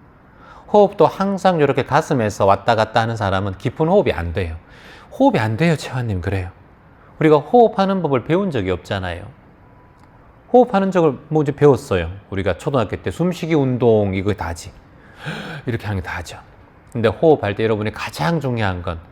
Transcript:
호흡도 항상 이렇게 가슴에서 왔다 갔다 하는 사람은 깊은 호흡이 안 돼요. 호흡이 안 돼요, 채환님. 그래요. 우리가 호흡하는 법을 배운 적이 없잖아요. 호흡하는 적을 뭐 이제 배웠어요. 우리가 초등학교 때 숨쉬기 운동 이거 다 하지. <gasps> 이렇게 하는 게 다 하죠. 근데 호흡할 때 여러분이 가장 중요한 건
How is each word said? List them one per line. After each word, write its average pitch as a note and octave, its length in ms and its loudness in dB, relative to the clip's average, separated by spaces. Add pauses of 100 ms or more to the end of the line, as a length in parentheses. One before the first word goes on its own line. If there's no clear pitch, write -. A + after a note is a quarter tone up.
(720)
호흡도 G3+ 340 4
항상 F#3 540 0
이렇게 C3+ 240 2
가슴에서 B2 640 0
왔다 G2 280 2
갔다 A2 260 0
하는 A2+ 160 -2
사람은 G2 420 -2
깊은 D#3 280 -4
호흡이 F#3 260 2
안 E2+ 200 -4
돼요. E2 240 -6 (600)
호흡이 C4+ 200 2
안 A2 180 -2
돼요, E3 200 2
채환님. A#2+ 440 -6
그래요. F#2 280 -4 (720)
우리가 D3+ 160 6
호흡하는 G3 680 2
법을 C#3 220 0
배운 F#3 260 0
적이 G2+ 220 -2
없잖아요. F#2 520 -6 (1300)
호흡하는 G#3+ 380 4
적을 E3 280 2 (100)
뭐 D#3 140 0
이제 C#3+ 100 -2
배웠어요. G#2 580 2 (200)
우리가 F#2 280 -2
초등학교 B2 380 -4
때 F#2+ 140 -6
숨쉬기 E3+ 440 -4
운동 A#2 600 2
이거 G2 200 -2
다 E2+ 120 -8
하지. E2+ 260 -12 (520)
<gasps> - 420 -12
이렇게 A2+ 200 -6
하는 G2 160 -4
게 - 60 -10
다 - 100 -8
하죠. - 200 -14 (540)
근데 A2 160 0
호흡할 G#2 460 2
때 A2 100 -2
여러분이 G#2+ 280 -2
가장 D#3+ 480 -4
중요한 A2 420 -2
건 E2+ 160 -8 (120)